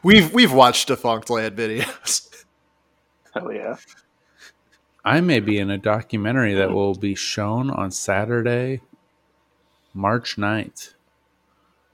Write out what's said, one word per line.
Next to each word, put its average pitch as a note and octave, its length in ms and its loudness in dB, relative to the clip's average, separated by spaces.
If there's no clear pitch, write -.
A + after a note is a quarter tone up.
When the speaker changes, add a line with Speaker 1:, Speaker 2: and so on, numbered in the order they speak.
Speaker 1:
we've, F#3 320 8
we've A3+ 180 6
watched B2+ 360 6
Defunct A#2 420 -2
Land A2 260 -2
videos. - 880 -6
<laughs> - 460 -20
Speaker 2:
Hell - 180 -10
yeah. G#2+ 240 -10
Speaker 3:
I B2+ 160 2
may E3 200 2
be G#2 180 -2
in G2+ 120 -4
a G2 80 -4
documentary A2 760 -2
that F#2+ 180 0
will G2+ 220 0
be G2 220 -4
shown A2+ 540 -4
on G2 200 -6
Saturday, A#2+ 920 -2
March G#2 440 -2
ninth, G#2 560 -6